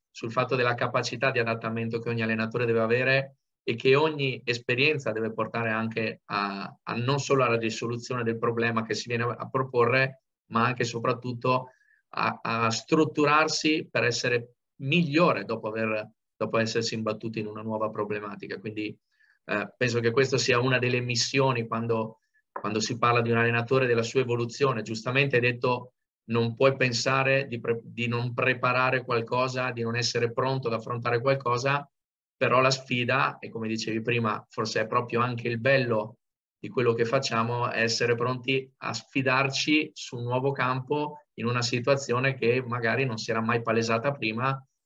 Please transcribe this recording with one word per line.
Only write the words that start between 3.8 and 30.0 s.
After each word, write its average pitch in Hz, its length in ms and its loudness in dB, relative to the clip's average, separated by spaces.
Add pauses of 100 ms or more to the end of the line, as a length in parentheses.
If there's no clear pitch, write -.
ogni 143 480 0
esperienza 123 680 0
deve 110 200 -2
portare 113 380 -2
anche 113 560 -2
a, 98 560 -4
a 113 120 -6
non 123 240 0
solo 135 260 2
alla 117 140 2
risoluzione 120 640 -4
del 113 160 0
problema 113 440 0
che 113 120 -4
si - 140 -6
viene 120 160 -2
a 117 260 -6
proporre, 131 720 2 (300)
ma 117 120 4
anche 123 180 0
e 117 40 0
soprattutto 123 840 -2 (400)
a, 107 300 -2
a 113 300 0
strutturarsi 156 1200 2
per 120 140 0
essere 120 520 0 (220)
migliore 139 680 2
dopo 113 240 -4
aver, 110 400 -2 (280)
dopo 113 220 0
essersi 113 360 0
imbattuti 110 460 -4
in 107 60 -6
una 107 160 -10
nuova 110 280 -2
problematica. 104 680 -6
Quindi, 107 380 -8 (520)
eh, 101 280 -4
penso 120 240 0
che 117 100 2
questa 131 280 2
sia 123 220 2
una 127 180 2
delle 123 220 0
missioni 123 680 0
quando, 113 540 -2 (320)
quando 107 280 -2
si 113 180 -4
parla 120 220 4
di 117 100 0
un 117 80 4
allenatore, 117 480 2
della 117 160 2
sua 120 180 0
evoluzione. 120 600 0
Giustamente 127 540 0
hai 120 60 4
detto 123 500 -2 (360)
non 117 280 0
puoi 135 200 4
pensare 135 680 0
di 117 140 -6
pre-, 117 220 -2
di 113 260 -6
non 120 260 -2
preparare 127 680 2
qualcosa, 123 680 -2
di 117 120 -6
non 117 140 -2
essere 120 360 0